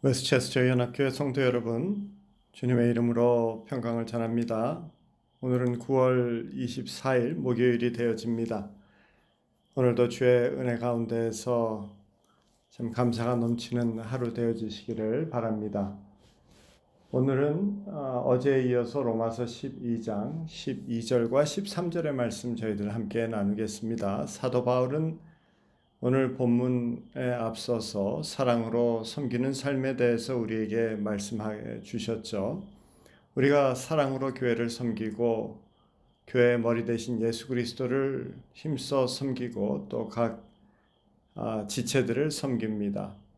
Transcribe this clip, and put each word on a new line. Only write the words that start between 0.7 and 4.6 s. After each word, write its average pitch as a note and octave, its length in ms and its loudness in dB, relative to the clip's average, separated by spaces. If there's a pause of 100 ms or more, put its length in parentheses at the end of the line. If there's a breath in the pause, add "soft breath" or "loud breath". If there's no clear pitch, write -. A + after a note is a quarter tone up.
성도 C3+ 300 -2
여러분, B2 680 0 (400)
주님의 A#2+ 380 2
이름으로 A#2+ 800 2
평강을 A#2 360 -2
전합니다. A#2 760 -2 (560)